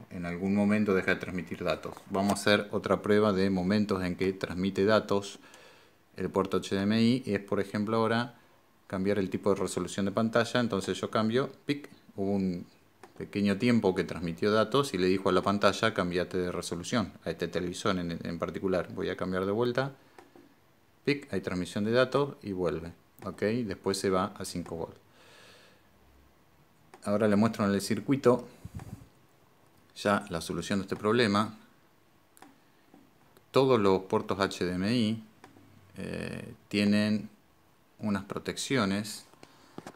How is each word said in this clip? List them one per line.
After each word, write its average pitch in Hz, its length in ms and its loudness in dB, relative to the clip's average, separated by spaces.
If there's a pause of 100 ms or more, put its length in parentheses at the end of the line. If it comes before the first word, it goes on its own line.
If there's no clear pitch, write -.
En 90 160 -8
algún 90 300 -2
momento 104 400 4
deja 92 160 2
de 90 100 0
transmitir 87 420 -8
datos. 78 300 -2 (160)
Vamos 101 220 2
a 98 60 4
hacer 104 340 4
otra 95 320 0
prueba 104 320 4
de 98 160 2
momentos 95 520 2
en 90 140 -2
que 95 160 2
transmite 95 540 -2
datos 104 520 2 (760)
el 92 140 -4
puerto 95 260 0
H 90 180 -2
D 98 60 0
M 107 220 2
I. 123 240 4
Y 101 80 0
es, 98 60 0
por 101 200 -2
ejemplo, 107 380 -2
ahora 113 380 0 (500)
cambiar 98 320 0
el 95 100 0
tipo 98 240 0
de 98 80 2
resolución 92 460 -2
de 95 60 -2
pantalla. 113 460 0
Entonces 101 400 -2
yo 104 120 -6
cambio, 117 420 0 (140)
pic, 143 240 -4 (260)
hubo 98 140 -2
un 95 360 0 (520)
pequeño 101 400 0
tiempo 110 360 4
que 92 80 0
transmitió 82 480 -2
datos 110 420 2
y 92 60 -2
le 92 80 4
dijo 95 220 2
a 92 40 4
la 92 80 6
pantalla, 101 540 2
"Cambiate 87 420 -2
de 90 140 -2
resolución", 87 640 -4 (120)
a 87 60 -4
este 85 160 -4
televisor 90 500 -2
en, 85 240 -4
en 87 200 -8
particular. 87 520 -2
Voy 90 160 -4
a 92 80 -4
cambiar 92 300 -2
de 101 60 0
vuelta, 123 400 0 (1120)
pic, 143 280 -2
hay 95 80 -2
transmisión 92 440 -4
de 110 80 0
datos 131 500 2
y 104 80 -8
vuelve, 85 420 -2 (320)
¿ok? - 160 -10 (260)
Después 98 320 -4
se 101 120 0
va 95 260 0
a 92 80 -12
cinco 87 300 -8
volt. - 220 -8 (2000)
Ahora 104 240 2
le 101 80 6
muestro 110 280 2
en 101 80 4
el 98 80 2
circuito 123 680 2 (1500)
ya 101 340 0
la 85 120 -4
solución 90 400 -4
de 95 60 -8
este 90 100 -6
problema. 107 600 2 (2000)
Todos 131 260 6
los 95 240 4
puertos 101 380 -2
H 92 240 0
D 87 80 -2
M 95 200 0
I, 110 320 0 (760)
eh, 87 540 -10 (140)
tienen 104 640 2 (720)
unas 98 240 -4
protecciones 101 1040 -4 (680)